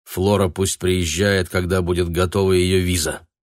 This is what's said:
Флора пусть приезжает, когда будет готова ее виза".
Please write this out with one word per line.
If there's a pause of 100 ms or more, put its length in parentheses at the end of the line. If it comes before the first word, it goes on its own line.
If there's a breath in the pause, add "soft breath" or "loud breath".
Флора
пусть
приезжает,
когда
будет
готова
ее
виза". (160)